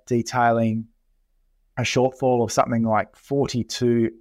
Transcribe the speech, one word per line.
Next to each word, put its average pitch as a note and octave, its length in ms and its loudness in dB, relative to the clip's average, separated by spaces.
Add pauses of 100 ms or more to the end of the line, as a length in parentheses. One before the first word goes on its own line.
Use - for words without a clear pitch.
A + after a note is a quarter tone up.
detailing A#2 840 0 (880)
a B2+ 60 -2
shortfall B2+ 600 0
of A2 80 -4
something A#2+ 320 0
like A2 320 -2
forty-two A#2+ 1040 -2